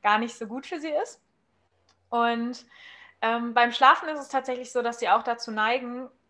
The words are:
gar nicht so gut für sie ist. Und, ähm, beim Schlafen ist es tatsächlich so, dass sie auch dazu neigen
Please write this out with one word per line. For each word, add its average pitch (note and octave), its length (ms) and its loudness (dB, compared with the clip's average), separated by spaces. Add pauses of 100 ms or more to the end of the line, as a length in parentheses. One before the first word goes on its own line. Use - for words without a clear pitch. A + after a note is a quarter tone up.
gar G#3 140 4
nicht A3+ 200 -2
so A3+ 100 -10
gut B3 180 -10
für E4+ 140 -8
sie D#4 120 -6 (120)
ist. - 180 -12 (880)
Und, A#3 560 -2 (560)
ähm, A#3 320 -2
beim A#3+ 180 4
Schlafen D#4 380 6
ist D4+ 100 -6
es C4+ 80 -10
tatsächlich B3+ 440 -4
so, B3 100 0
dass A#3 180 -2
sie G3 100 0
auch A#3 140 4
dazu A#3 260 -6
neigen B3 600 -4 (200)